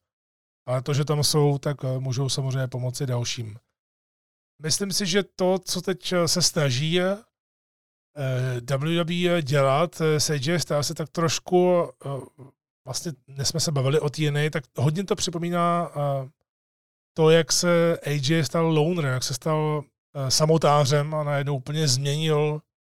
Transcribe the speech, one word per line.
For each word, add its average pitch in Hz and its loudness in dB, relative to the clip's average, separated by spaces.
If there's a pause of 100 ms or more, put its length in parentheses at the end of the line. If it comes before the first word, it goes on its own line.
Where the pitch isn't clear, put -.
(680)
Ale 127 -2
to, 147 -2
že 143 2
tam 147 0
jsou, 143 2
tak, 139 -4
eh, 131 -2
můžou 131 -4
samozřejmě 131 -4
pomoci 123 -6
dalším. 120 -6 (1000)
Myslím 170 -4
si, 202 -2
že 185 0
to, 185 0
co 185 -6
teď, 185 -6
eh, 175 2
se 180 0
snaží, 156 0
eh, 196 -2 (1400)
W 147 -2
W 175 0
E 175 2
dělat, 143 2
eh, 156 2
s - 0
A 156 0
J 147 0
Stylese, 147 -2
tak 151 -8
trošku, 175 2 (220)
eh, 139 -8 (760)
vlastně, 135 -8 (160)
dnes 135 -6
jsme 160 -4
se 156 -2
bavili 139 0
o 147 -2
T 151 -4
N 147 -2
A, 151 0
tak 151 -6 (140)
hodně 156 0
to 190 -2
připomíná, 170 -2
eh, 139 -2 (880)
to, 156 6
jak 160 6
se 170 2
A 147 -2
J 160 2
stal 165 0
loner, 160 2
jak 127 -2
se 139 -4
stal 151 -2 (340)
eh, 135 -2
samotářem 151 4
a 156 -2
najednou 143 -2
úplně 147 -4
změnil, 151 0 (200)